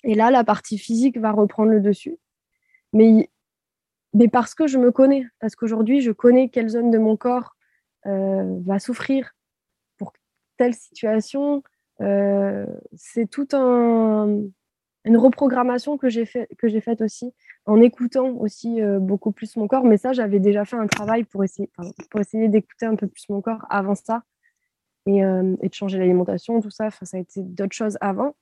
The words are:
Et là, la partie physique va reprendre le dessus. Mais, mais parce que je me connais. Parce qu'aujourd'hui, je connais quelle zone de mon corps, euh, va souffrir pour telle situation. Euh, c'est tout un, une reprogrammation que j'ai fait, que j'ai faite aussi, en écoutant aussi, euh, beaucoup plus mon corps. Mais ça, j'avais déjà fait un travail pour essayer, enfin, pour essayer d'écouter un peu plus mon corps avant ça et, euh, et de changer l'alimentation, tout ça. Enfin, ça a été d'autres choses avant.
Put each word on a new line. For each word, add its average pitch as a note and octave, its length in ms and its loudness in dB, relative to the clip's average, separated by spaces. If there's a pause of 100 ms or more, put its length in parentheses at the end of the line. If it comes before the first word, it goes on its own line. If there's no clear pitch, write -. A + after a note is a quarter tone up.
Et A#3+ 100 0
là, A3 160 4
la B3+ 140 4
partie G#3 340 -2
physique A#3 400 0
va A3 140 -2
reprendre G#3+ 400 2
le G#3+ 80 4
dessus. G#3 400 -2 (760)
Mais, A3 360 6 (840)
mais A#3 140 6
parce A#3 260 0
que D#4 140 -2
je C4+ 100 -2
me B3 140 4
connais. C4+ 340 2 (140)
Parce A3 160 -6
qu'aujourd'hui, A3+ 460 0
je A#3+ 100 0
connais B3 380 4
quelle A#3 200 -4
zone A#3 220 0
de A3+ 80 4
mon G#3+ 180 2
corps, B3 380 -6 (500)
euh, F#3+ 600 -4
va G3 140 -2
souffrir B3+ 560 -6 (640)
pour - 160 -14 (440)
telle B3 180 0
situation. C#4 880 -6 (380)
Euh, G3 640 -2 (300)
c'est A3+ 340 -8
tout C#4+ 240 -8
un, A#3 760 2 (760)
une A3+ 140 4
reprogrammation B3+ 800 0
que C4+ 120 -2
j'ai A3+ 160 -4
fait, A#3 220 -8 (120)
que A#3+ 80 0
j'ai A3 120 0
faite A3+ 220 -4
aussi, A3+ 320 -8 (320)
en G#3+ 160 6
écoutant B3 560 2
aussi, A3+ 440 -6
euh, G3+ 180 0
beaucoup F#3+ 320 -2
plus - 260 -10
mon G#3+ 100 -4
corps. C4 160 0
Mais A3 140 6
ça, B3+ 160 -2
j'avais G#3 260 0
déjà G3+ 240 2
fait A#3 140 -8
un A3 100 -4
travail G#3+ 360 -2
pour G3 200 -6
essayer, G3 340 -8
enfin, F3 120 -14 (220)
pour G#3+ 100 -4
essayer A3 280 -2
d'écouter G#3 360 -2
un A3 100 -2
peu G#3 120 -8
plus - 220 -16
mon G3 120 -6
corps A3+ 280 -10
avant G3+ 260 -2
ça A3+ 260 -6 (840)
et, G3 180 2
euh, F#3 380 0
et F#3+ 60 -4
de - 40 -8
changer G3 240 -8
l'alimentation, F#3 640 0
tout G#3+ 80 -12
ça. G#3+ 160 -8
Enfin, G#3 200 -10
ça F#3+ 120 -12
a - 20 -8
été F#3 220 -12
d'autres F#3 340 -8
choses G#3+ 240 -6
avant. G#3 420 -4